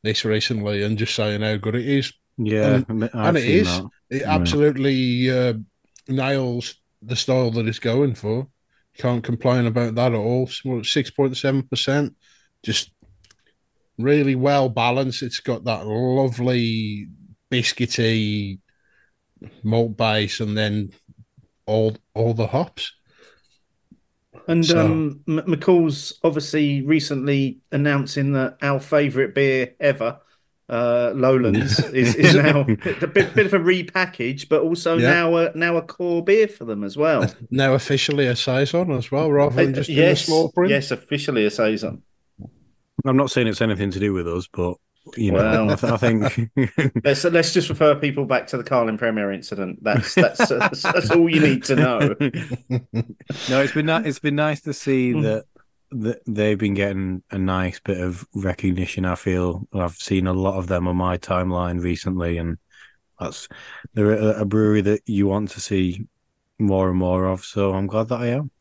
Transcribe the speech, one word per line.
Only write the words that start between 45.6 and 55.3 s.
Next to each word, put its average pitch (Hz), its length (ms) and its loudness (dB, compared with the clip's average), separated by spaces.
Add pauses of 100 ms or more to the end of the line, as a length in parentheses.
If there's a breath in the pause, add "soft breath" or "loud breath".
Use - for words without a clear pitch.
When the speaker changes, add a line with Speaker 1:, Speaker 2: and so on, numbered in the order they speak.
Speaker 2:
I - 40 2
th-, 117 180 0
I - 20 2
think 117 1000 0
<laughs> 113 80 -4
Speaker 3:
let's, 139 180 2
let's 170 300 2
just 180 160 0
refer 147 260 4
people 139 300 -2
back 123 220 0
to 135 100 -6
the 117 80 -6
Carling 117 320 0
Premier 107 340 -2
incident. 95 500 -8
That's, 104 340 0
that's, - 340 4
that's, 160 320 -2
that's - 300 -2
all 165 180 4
you 156 100 2
need 139 240 2
to 131 140 0
know. - 420 2
Speaker 2:
<laughs> - 1300 -6
No, 131 120 2
it's 139 100 0
been 151 140 0
ni-, 160 200 0
it's 143 140 -4
been 147 160 -2
nice 151 280 0
to 147 100 -8
see 127 400 0
Speaker 3:
Mm. 151 100 0
Speaker 2:
that, 110 220 -2 (460)